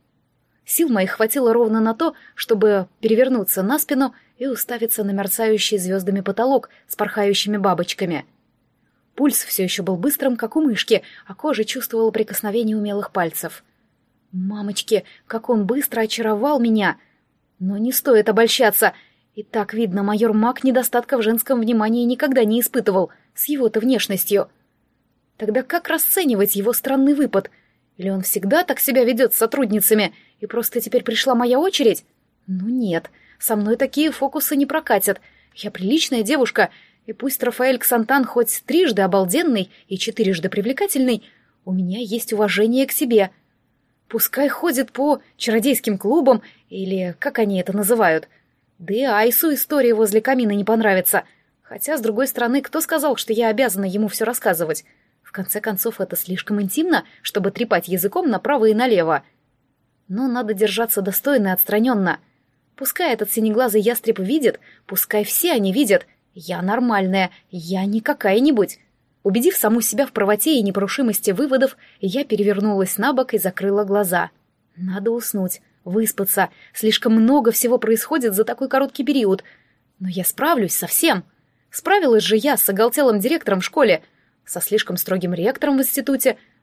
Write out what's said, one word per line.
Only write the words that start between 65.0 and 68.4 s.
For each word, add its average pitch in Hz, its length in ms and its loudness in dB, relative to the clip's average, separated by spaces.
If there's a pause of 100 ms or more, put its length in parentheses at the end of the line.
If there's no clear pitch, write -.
все 330 280 -2
они 202 200 2
видят. 269 360 2 (260)
Я 175 300 -10
нормальная, 196 640 0 (220)
я 185 340 -4
не 214 160 -2
какая-нибудь. 233 800 2 (420)